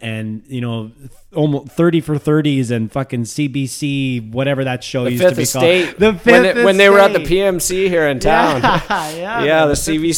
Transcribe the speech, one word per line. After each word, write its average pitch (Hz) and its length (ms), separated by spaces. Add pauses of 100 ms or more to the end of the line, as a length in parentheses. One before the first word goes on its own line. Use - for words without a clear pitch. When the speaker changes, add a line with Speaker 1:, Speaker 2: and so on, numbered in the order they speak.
Speaker 1:
and, 110 460
you 131 140
know, 113 260 (100)
th-, 135 140 (240)
almost 147 360
thirty 170 300
for 151 160
thirties 143 540
and 113 200
fucking 127 340
C 147 220
B 135 200
C, 135 520
whatever 131 440
that 127 200
show 127 200
Speaker 2:
The 123 80
Speaker 1:
used 123 120
Speaker 2:
Fifth 180 100
Speaker 1:
to - 40
be 123 60
Speaker 2:
Estate. 170 420
Speaker 1:
called. - 140
The 202 140
Speaker 2:
When 170 40 (260)
Speaker 1:
Fifth 185 120
Speaker 2:
they, 240 100
when 196 120
they 202 120
were 196 100
at 202 140
the 175 80
Speaker 1:
Estate. 143 60
Speaker 2:
P 185 140
M 185 180
C 185 300
here 165 180
in 131 120
town. 160 440
Speaker 1:
Yeah, 170 200
<laughs> - 60
yeah, 160 260
Speaker 2:
Yeah, 165 440
Speaker 1:
man, - 20
Speaker 2:
the 151 60
Speaker 1:
the 143 80
Fifth - 100
Speaker 2:
C 156 140
B 156 80
C - 100